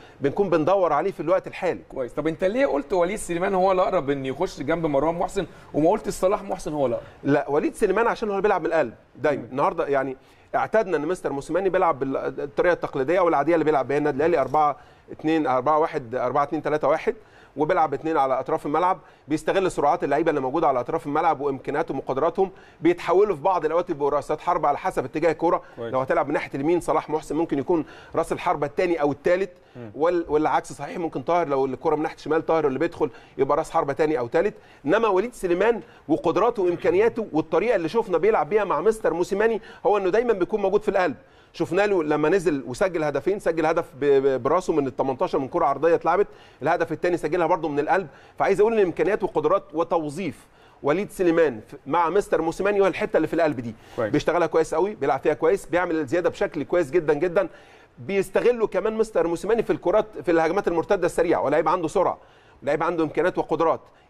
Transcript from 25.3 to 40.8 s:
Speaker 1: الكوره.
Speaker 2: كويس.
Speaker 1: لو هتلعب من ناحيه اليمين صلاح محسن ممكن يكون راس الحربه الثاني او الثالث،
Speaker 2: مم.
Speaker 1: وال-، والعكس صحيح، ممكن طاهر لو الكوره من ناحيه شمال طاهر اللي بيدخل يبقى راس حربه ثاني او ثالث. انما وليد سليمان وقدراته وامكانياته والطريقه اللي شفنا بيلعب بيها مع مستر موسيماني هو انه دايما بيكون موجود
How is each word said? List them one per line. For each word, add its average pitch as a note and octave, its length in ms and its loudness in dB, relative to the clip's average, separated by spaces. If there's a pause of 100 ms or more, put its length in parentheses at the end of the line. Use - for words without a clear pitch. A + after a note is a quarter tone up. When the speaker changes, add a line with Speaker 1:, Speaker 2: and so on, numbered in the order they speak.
Speaker 1:
الكوره. E3+ 300 0 (140)
Speaker 2:
كويس. A#2 180 -8
Speaker 1:
لو C3 60 2
هتلعب D3 280 0
من C#3+ 60 -2
ناحيه D#3+ 220 -2
اليمين D#3+ 240 2
صلاح D3+ 300 -2
محسن D3+ 260 -4
ممكن D#3+ 240 -2
يكون D#3+ 260 0 (300)
راس E3 160 -2
الحربه D3+ 360 -2
الثاني F3 340 0
او D3 100 2
الثالث، F#3 380 0 (260)
Speaker 2:
مم. A#2 200 -16
Speaker 1:
وال-، E3+ 320 0
والعكس D3+ 460 0
صحيح، D3+ 240 -12
ممكن D#3+ 240 -6
طاهر E3+ 260 0
لو C#3 180 2
الكوره C#3+ 300 -2
من D3+ 80 -2
ناحيه - 140 -6
شمال D3+ 280 -2
طاهر D#3+ 220 2
اللي C3 120 -2
بيدخل E3 300 -2 (280)
يبقى C3+ 200 2
راس D#3 140 -4
حربه D3 220 0
ثاني D#3 260 0
او B2 80 -4
ثالث. E3+ 260 0 (320)
انما G#3+ 220 2
وليد G3+ 260 0
سليمان F#3+ 480 0 (260)
وقدراته F3 560 0
وامكانياته F#3 680 0
والطريقه E3+ 440 0
اللي E3 140 -2
شفنا F#3+ 280 -2
بيلعب E3 320 2
بيها G#3 140 2
مع D#3+ 180 -2
مستر G3+ 320 0
موسيماني G3+ 480 0 (240)
هو G3+ 120 4
انه F#3+ 120 0
دايما A#3 240 2
بيكون G3+ 280 -2
موجود G3 200 2